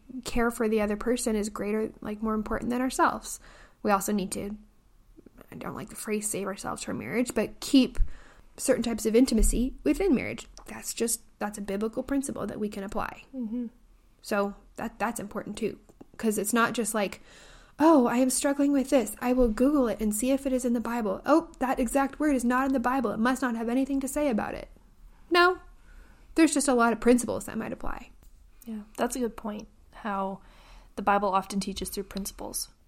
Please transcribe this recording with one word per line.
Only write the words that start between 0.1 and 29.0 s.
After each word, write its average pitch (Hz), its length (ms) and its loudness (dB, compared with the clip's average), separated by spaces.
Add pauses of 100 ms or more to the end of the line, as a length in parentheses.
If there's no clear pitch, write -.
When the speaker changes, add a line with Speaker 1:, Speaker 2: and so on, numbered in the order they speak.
Speaker 1:
care 240 260 0
for 233 180 -2
the 214 140 2
other 208 140 0
person 226 380 -2
is 214 140 -2
greater, 214 440 -4 (100)
like, 214 200 -8
more 220 120 -2
important 220 360 -4
than 240 120 -2
ourselves. - 580 -2 (420)
We 214 80 0
also 196 220 0
need 190 200 -2
to, 202 220 -8 (960)
I - 40 -16
don't 120 220 -10
like 160 120 -12
the - 80 -16
phrase 214 320 -4
save 196 180 -4
ourselves 202 360 -8
from - 160 -6
marriage, 220 360 -2
but 214 260 -2
keep - 380 4 (600)
certain - 240 2
types 233 240 -4
of 220 100 4
intimacy 226 560 4 (100)
within 302 320 2
marriage. 113 320 -2 (200)
That's 214 260 -10
just, 233 300 -4 (160)
that's 208 180 -8
a 208 60 -12
biblical 208 400 -4
principle 277 460 -4
that - 120 -10
we 208 80 -2
can 208 140 -8
apply. - 400 -8 (120)
Speaker 2:
Mm-hmm. 240 320 -6 (540)
Speaker 1:
So 196 340 -2 (220)
that, - 220 -8
that's 226 220 -4
important 208 360 -10
too, - 220 -4 (400)
'cause 214 200 0
it's 208 160 -2
not 233 180 4
just 226 220 -4
like, 208 260 -2 (580)
"Oh, 294 280 8
I 233 120 0
am 262 120 4
struggling 285 420 2
with 262 180 2
this. 247 300 2
I 247 140 0
will 254 140 4
Google 254 400 4
it - 120 -4
and 214 140 0
see 247 160 0
if 269 160 0
it 262 60 0
is 247 120 0
in 240 80 2
the 240 80 0
Bible. 233 460 -4
Oh, 320 220 4 (100)
that 254 200 0
exact 269 400 0
word 294 160 2
is 240 100 0
not 247 220 2
in 269 60 0
the 269 80 2
Bible. 247 300 0
It 220 80 -6
must 247 240 2
not 240 120 -2
have 226 140 -4
anything 269 320 0
to 262 80 -4
say 294 220 0
about - 240 -2
it." - 160 -12 (600)
No, 359 280 6 (800)
there's - 180 6
just 277 140 2
a 262 60 4
lot 233 200 6
of 214 60 -4
principles 233 440 4
that - 140 -8
might 226 140 -6
apply. - 380 -6 (540)
Speaker 2:
Yeah, 220 180 -12 (140)
that's 240 180 -2